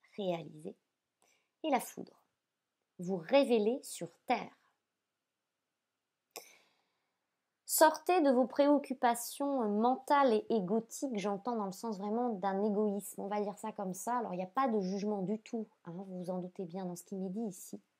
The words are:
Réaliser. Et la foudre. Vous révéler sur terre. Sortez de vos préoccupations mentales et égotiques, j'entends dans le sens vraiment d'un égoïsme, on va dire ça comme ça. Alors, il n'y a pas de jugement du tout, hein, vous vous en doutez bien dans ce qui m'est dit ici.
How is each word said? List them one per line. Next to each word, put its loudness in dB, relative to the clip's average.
Réaliser. -4
Et -2
la 4
foudre. -14
Vous -4
révéler 4
sur -12
terre. -2
Sortez 6
de 6
vos 6
préoccupations 0
mentales 4
et 2
égotiques, -2
j'entends -4
dans -4
le -6
sens -8
vraiment -2
d'un -2
égoïsme, -2
on -6
va -2
dire -6
ça -8
comme -6
ça. -4
Alors, -4
il -4
n'y -4
a -6
pas 0
de 2
jugement -2
du -2
tout, -6
hein, -12
vous -10
vous -6
en -2
doutez -8
bien -8
dans -6
ce -16
qui -10
m'est -6
dit -6
ici. -10